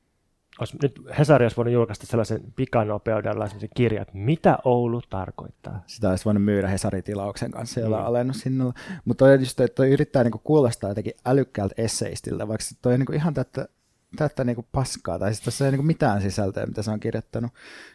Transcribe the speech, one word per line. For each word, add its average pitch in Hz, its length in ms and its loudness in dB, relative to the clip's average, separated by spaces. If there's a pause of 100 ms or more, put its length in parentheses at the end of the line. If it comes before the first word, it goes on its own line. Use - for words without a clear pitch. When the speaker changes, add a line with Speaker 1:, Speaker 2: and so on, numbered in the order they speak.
(580)
Speaker 1:
olisi, - 240 -10
nyt - 180 -2 (180)
Hesari 139 260 6
olisi 113 120 0
voinut 120 180 0
julkaista 117 320 0
sellaisen 113 340 -2 (160)
pikanopeudella 107 880 -2
sellaisen 104 280 -12
kirjan, 110 280 0
että - 140 -14
"Mitä 143 480 2
Oulu 120 460 2
tarkoittaa". 98 760 -10
Speaker 2:
Sitä - 240 -2
olisi 95 140 0
voinut 104 200 2
myydä 101 240 2
Hesari-tilauksen 98 800 -4
kanssa 117 300 -8
jollain 110 200 0
Speaker 1:
Niin. 110 80 -4
Speaker 2:
alennushinnalla. 127 640 -2 (300)
Mut 120 120 0
toi 135 220 10
just, 131 220 -2
että 120 140 2
toi 135 160 4
yrittää 139 340 2
niinku 110 200 0
kuulostaa 123 460 2
jotenkin 104 240 -6 (100)
älykkäältä 123 540 0
esseistiltä, - 680 -4
vaikka 113 160 -6
se - 180 -12
toi 123 120 2
on 127 60 4
niinku 131 120 -2
ihan 151 220 0
täyttä, - 340 -4 (480)
täyttä 139 280 -2
niinku 120 280 -2
paskaa, 92 460 -4
tai 107 160 0
siis - 100 -10
tossa - 200 -2
ei 135 60 2
niinku 139 160 0
mitään 117 360 2
sisältöä, 98 440 -2
mitä - 160 -6
se 107 80 -4
on 107 100 -4
kirjoittanut. 117 520 -6 (420)